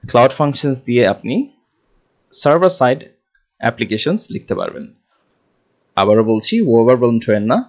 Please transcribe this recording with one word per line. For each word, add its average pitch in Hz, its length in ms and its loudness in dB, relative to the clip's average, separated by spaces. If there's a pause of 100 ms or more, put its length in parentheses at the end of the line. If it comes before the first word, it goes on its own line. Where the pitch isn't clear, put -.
ক্লাউড 123 220 4
ফাংশনস 143 520 -4
দিয়ে 120 240 2
আপনি 110 280 -4 (960)
সার্ভার 170 380 2
সাইড 131 300 0 (580)
অ্যাপ্লিকেশনস 127 720 -4
লিখতে - 240 -8
পারবেন। - 300 -10 (1080)
আবারও 104 280 2
বলছি, 113 380 0
ওভারওয়েলমড 117 640 2
হবেন 104 160 0
না 120 140 0 (120)